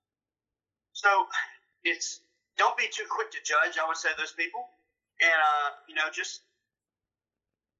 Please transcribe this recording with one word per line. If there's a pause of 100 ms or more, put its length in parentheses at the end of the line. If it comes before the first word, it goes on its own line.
(920)
so (760)
it's, (380)
don't
be
too
quick
to
judge,
I
would
say,
those
people. (540)
And,
uh, (200)
you
know,
just, (1400)